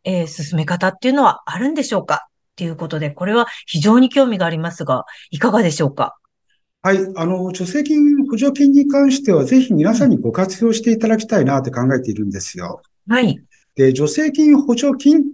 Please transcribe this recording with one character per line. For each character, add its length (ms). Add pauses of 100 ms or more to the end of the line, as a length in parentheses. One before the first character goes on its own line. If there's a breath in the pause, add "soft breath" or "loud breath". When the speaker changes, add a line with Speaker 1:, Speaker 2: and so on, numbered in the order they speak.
Speaker 1:
い。 60
Speaker 2:
え 120
ー、 40
進 300
め 80
方 240
っ 100
て 100
い 20
う 40
の 80
は 220
あ 140
る 100
ん 60
で 80
し 120
ょ 60
う 60
か？ 220 (280)
と 80
い 40
う 80
こ 120
と 100
で、 120
こ 160
れ 80
は 120 (200 loud breath)
非 120
常 200
に 100
興 180
味 120
が 80
あ 40
り 60
ま 140
す 160
が、 180 (260 loud breath)
い 80
か 120
が 120
で 80
し 120
ょ 60
う 60
か？ 220 (640)
Speaker 1:
は 140
い。 40 (180)
あ 100
の、 280
助 160
成 140
金、 420
補 120
助 140
金 200
に 160
関 240
し 100
て 100
は、 120
ぜ 160
ひ 140
皆 200
さ 120
ん 20
に 80
ご 160
活 320
用 80
し 80
て 120
い 60
た 100
だ 100
き 80
た 160
い 20
な 140
っ 40
て 80
考 240
え 60
て 100
い 40
る 100
ん 60
で 100
す 160
よ。 240 (260)
Speaker 2:
う 40
ん。 20
は 80
い。 180 (380)
Speaker 1:
で、 180
助 140
成 240
金、 280
補 160
助 220
金 220
っ 20 (120)